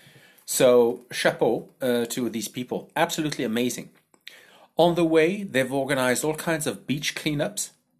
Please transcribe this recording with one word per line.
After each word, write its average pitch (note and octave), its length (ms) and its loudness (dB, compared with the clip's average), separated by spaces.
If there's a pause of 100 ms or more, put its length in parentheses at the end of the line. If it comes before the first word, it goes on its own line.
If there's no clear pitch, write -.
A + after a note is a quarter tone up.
(440)
So, B2 640 4
chapeau, - 600 0 (100)
uh, A#2+ 260 0
to A#2+ 220 -4
these G#2+ 200 -6
people. - 480 -8
Absolutely D3+ 480 -2
amazing. A#2 460 -4 (840)
On E3+ 200 4
the F3 80 2
way, E3 400 2
they've B2+ 280 -2
organized C3 520 0
all D3+ 100 -2
kinds D#3 320 -4
of G#2 200 -6
beach D3+ 280 -4
cleanups. D3+ 560 -4 (300)